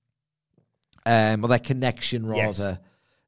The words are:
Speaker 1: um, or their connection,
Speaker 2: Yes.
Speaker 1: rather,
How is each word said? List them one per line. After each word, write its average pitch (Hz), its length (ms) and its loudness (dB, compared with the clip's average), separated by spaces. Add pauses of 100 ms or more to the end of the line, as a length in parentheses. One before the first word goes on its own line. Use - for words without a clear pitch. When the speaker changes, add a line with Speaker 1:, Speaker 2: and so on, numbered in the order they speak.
(1040)
Speaker 1:
um, 110 380 4
or 120 40 0
their 120 120 4
connection, 123 720 -4
Speaker 2:
Yes. 107 260 -2
Speaker 1:
rather, 98 200 -4 (480)